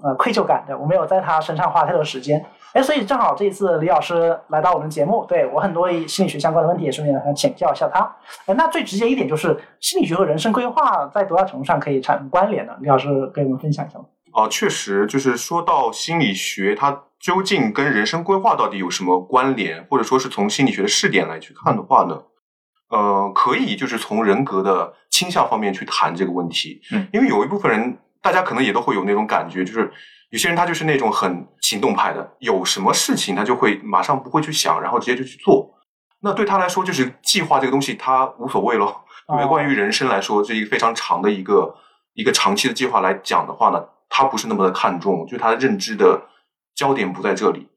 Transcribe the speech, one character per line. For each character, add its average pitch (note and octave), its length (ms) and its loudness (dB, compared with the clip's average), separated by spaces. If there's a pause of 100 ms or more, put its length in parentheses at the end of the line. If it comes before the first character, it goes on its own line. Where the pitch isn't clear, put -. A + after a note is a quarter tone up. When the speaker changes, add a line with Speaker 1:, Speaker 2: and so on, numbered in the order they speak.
Speaker 1:
呃， C#3 120 0
愧 - 180 2
疚 G3 100 2
感 D3 240 0
的， C3+ 100 -8
我 C#3 80 -8
没 E3+ 100 2
有 E3 100 2
在 F#3+ 160 2
他 D#3+ 180 0
身 D#3 160 -2
上 D#3+ 160 0
花 E3 140 4
太 E3+ 80 0
多 D#3 100 2
时 C3+ 160 -8
间。 D3 240 0 (300)
哎， C4 80 4
所 D4 140 2
以 B3 80 0
正 B3 140 0
好 E3+ 180 2
这 G3+ 80 -2
一 G3 80 2
次 F3+ 280 2
李 D#3+ 100 0
老 D#3+ 100 4
师 E3+ 480 0
来 D#3 140 0
到 F3+ 120 4
我 F3 60 0
们 D3+ 100 -6
节 D3+ 140 -2
目， G3+ 240 0
对， D#3 260 2
我 D3+ 60 0
很 F#3 140 0
多 F3 180 2 (160)
心 F#3+ 180 0
理 E3 40 0
学 D3 100 -8
相 D#3+ 140 2
关 D#3+ 100 4
的 D#3+ 60 2
问 F3+ 80 2
题 D#3 80 -4
也 C3+ 40 -2
顺 D3 160 -4
便 C#3+ 80 2
来 C#3 200 -2
请 C#3 200 0
教 E3+ 200 0
一 - 20 -8
下 D#3+ 180 -2
他。 F#3 60 2 (460)
哎， F#3+ 80 2
那 D#4 160 4
最 D#4+ 120 -2
直 G3+ 140 -6
接 A3+ 140 2
一 C4+ 40 2
点 B3+ 140 0
就 D#3 80 -2
是 D#3 240 0 (220)
心 F#4 200 0
理 - 40 2
学 E3 100 -2
和 F#3+ 100 2
人 F3+ 140 0
生 A3 140 0
规 B3 120 0
划 A#3+ 480 2
在 G#3 120 2
多 E3+ 120 0
大 F#3+ 60 6
程 D#3+ 160 -4
度 C3+ 60 -8
上 D#3+ 120 2
可 C#3+ 140 -4
以 C3 80 2
产 C#3+ 180 0
生 C#3 120 -12
关 F#3+ 200 2
联 A2+ 160 -4
呢？ - 140 -14
李 C3+ 80 -8
老 C#3+ 100 6
师 C#3 360 -2
跟 D3 100 -2
我 C3+ 60 0
们 C3 100 -2
分 D3+ 140 -2
享 - 120 -6
一 - 40 -14
下 - 100 -20
吗？ - 60 -20 (260)
Speaker 2:
哦， A2 180 2
确 F#3+ 200 0
实， G2+ 360 0
就 C3 140 -2
是 C3 160 2
说 E3+ 260 -4
到 D3 300 2
心 E3 260 -4
理 A2+ 160 2
学， G2 400 -2
它 C#3 300 -2 (160)
究 F#3+ 240 0
竟 F#3+ 300 0
跟 C#3+ 180 0
人 A2 140 0
生 E3 180 -2
规 G3 140 2
划 F#3+ 180 2
到 A2+ 140 0
底 G2+ 80 -8
有 F2+ 120 -4
什 F#2+ 140 -6
么 F#2 160 2
关 B2+ 340 2
联， E2 360 -4
或 C3+ 80 2
者 A2+ 80 2
说 C3 120 4
是 B2+ 120 -4
从 G#2 200 0
心 C3+ 160 2
理 A#2+ 60 4
学 G2 120 -4
的 G#2 40 2
视 F#3 220 0
点 F2 180 2
来 E2 100 -10
去 - 160 -20
看 - 220 0
的 G2+ 80 -6
话 A2 220 4
呢， D#2+ 160 -6 (680)
呃， G2+ 480 0
可 B2+ 220 2
以 G#2+ 180 -2
就 C3 100 -4
是 A#2+ 120 -4
从 G#2+ 260 -2
人 A2 220 2
格 F#2+ 180 -2
的 F#2 300 0 (160)
倾 F3+ 200 0
向 E3+ 200 2
方 A2 100 0
面 G2+ 140 -2
去 F#2+ 100 -10
谈 E2+ 320 -2
这 F#2 100 -2
个 F2+ 60 -2
问 F2 160 -2
题。 - 320 -6 (140)
Speaker 3:
嗯。 G2 180 -2
Speaker 2:
因 G#3 80 0
为 C4+ 80 6
有 - 160 2
一 - 60 -4
部 G3+ 100 -2
分 D#3 100 0
人， A#2 280 -2 (240)
大 F#3 100 2
家 F#3 100 2
可 - 140 -4
能 C3 80 0
也 G#2+ 80 2
都 G2+ 100 0
会 B2+ 140 0
有 F#2 80 0
那 G2+ 80 0
种 G#2+ 160 0
感 E2+ 220 -2
觉， F#2 160 -4
就 G#2 80 -8
是 A2 180 -2 (380)
有 A2+ 80 -8
些 F3+ 100 0
人 E3+ 80 0
他 F3 100 2
就 E3+ 80 -2
是 D#3 120 -4
那 D#3 120 2
种 A2+ 140 0
很 F2+ 340 -2 (140)
行 G#2 220 -4
动 A2+ 120 2
派 F2+ 200 0
的， D#2 260 -10
有 G2 240 0
什 - 160 -2
么 G#2+ 140 2
事 - 240 0
情 F#2+ 180 -4
他 G#2 80 -2
就 A#2+ 100 0
会 G#2+ 300 0
马 G2+ 180 0
上 C#3 220 -2
不 B2+ 60 -18
会 D3+ 120 0
去 D#3 80 -6
想， - 320 0
然 F2+ 80 -6
后 A#2+ 80 0
直 A2 100 -6
接 B2 60 2
就 C3 120 -4
去 - 140 -16
做。 - 300 2 (520)
那 G3+ 100 -2
对 G#3 140 0
他 G3 120 2
来 F3+ 120 0
说， F#3 160 -2
就 F3+ 80 -2
是 B2+ 280 -2
计 G3 200 0
划 C#3+ 180 2
这 B2+ 80 0
个 B2+ 40 4
东 C#3 100 4
西 C3 140 -4
他 C3 300 2 (140)
无 C3 80 -6
所 A2 140 0
谓 A2+ 160 2
咯， G2+ 260 -2 (240)
Speaker 1:
哦。 D3+ 80 -2
Speaker 2:
因 D3 60 0
为 C#3+ 40 0
关 D3 220 2
于 C3+ 80 2
人 G2+ 160 0
生 C3 160 0
来 G2 140 0
说， G#2 200 0
这 A2 120 -2
一 G#2+ 100 -2
个 G#2 40 -6
非 C3 100 -2
常 A2+ 180 0
长 F#2 260 -2
的 G#2 80 2
一 F#2+ 140 0
个， G2 320 2 (380)
一 A2 100 -8
个 A2+ 80 2
长 G2+ 240 0
期 B2 140 0
的 A#2 40 -2
计 B2+ 120 -4
划 G#2+ 160 0
来 F#2+ 140 2
讲 F#2+ 300 -2
的 - 60 -8
话 G#2+ 200 2
呢， E2+ 120 -2 (240)
他 - 160 2
不 A2+ 140 0
是 A2+ 100 -6
那 G#2+ 80 -2
么 G2 80 2
的 F#2 80 4
看 F#2+ 260 -2
重， E2+ 300 -2
就 B2 100 -10
他 A2+ 120 0
的 A2+ 80 2
认 B2+ 200 0
知 A2 200 -8
的 F#2 240 4 (520)
焦 C#3 200 0
点 G2 180 -2
不 - 100 -10
在 G2+ 120 0
这 G#2 180 0
里。 - 260 -8